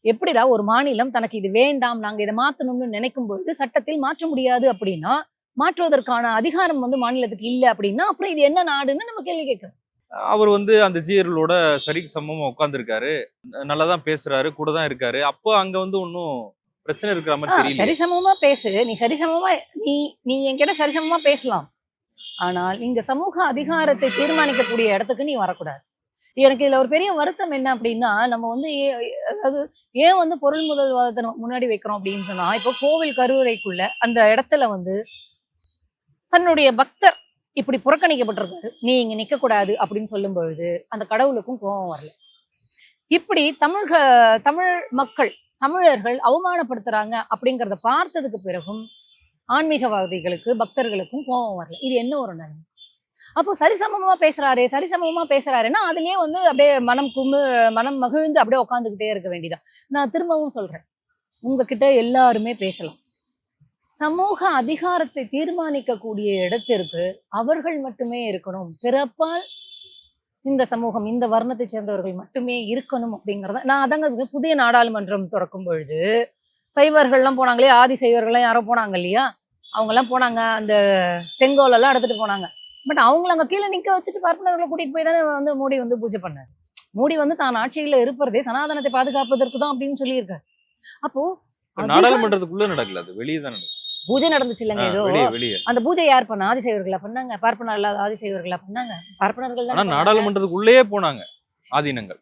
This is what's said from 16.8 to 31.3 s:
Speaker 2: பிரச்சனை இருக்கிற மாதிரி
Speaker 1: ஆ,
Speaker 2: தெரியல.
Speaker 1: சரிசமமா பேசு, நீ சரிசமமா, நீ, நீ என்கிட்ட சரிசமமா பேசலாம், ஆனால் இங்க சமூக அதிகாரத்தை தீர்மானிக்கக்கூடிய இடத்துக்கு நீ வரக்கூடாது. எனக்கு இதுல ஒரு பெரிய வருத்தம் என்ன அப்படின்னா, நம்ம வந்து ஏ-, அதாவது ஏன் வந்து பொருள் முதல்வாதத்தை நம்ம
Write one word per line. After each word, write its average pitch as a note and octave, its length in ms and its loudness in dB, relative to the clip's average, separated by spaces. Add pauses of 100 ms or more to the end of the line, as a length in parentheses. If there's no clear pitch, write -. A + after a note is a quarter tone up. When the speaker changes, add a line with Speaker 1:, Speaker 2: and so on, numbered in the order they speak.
Speaker 2:
பிரச்சனை F3+ 260 -6
இருக்கிற D#3 240 -2
மாதிரி D3+ 160 -2
Speaker 1:
ஆ, F4+ 60 4
Speaker 2:
தெரியல. C4+ 220 0
Speaker 1:
சரிசமமா F4 520 2 (120)
பேசு, C4+ 240 2 (200)
நீ A3 120 -6
சரிசமமா, E4 480 0 (360)
நீ, C#4+ 100 0 (340)
நீ C4 60 0 (140)
என்கிட்ட C#4+ 280 0
சரிசமமா D#4 480 0
பேசலாம், A#3+ 420 0 (800)
ஆனால் F3+ 420 -2
இங்க A#3 220 -2
சமூக E4 260 -4 (160)
அதிகாரத்தை C#4+ 580 0 (100)
தீர்மானிக்கக்கூடிய B3+ 760 2
இடத்துக்கு A3+ 360 -4
நீ C4+ 120 -2
வரக்கூடாது. D#3 380 -8 (560)
எனக்கு C4+ 280 6
இதுல C4+ 160 4
ஒரு B3+ 100 0
பெரிய F4 180 2 (100)
வருத்தம் F4+ 380 -2
என்ன C4 180 -2
அப்படின்னா, A#3 340 -2 (220)
நம்ம A#3 180 -4
வந்து C4+ 180 -4 (120)
ஏ-, C#4 340 -4 (160)
அதாவது D4 300 -2 (460)
ஏன் F#4 140 6
வந்து E4 220 0
பொருள் D#4 300 0
முதல்வாதத்தை B3 520 0
நம்ம A3+ 200 -8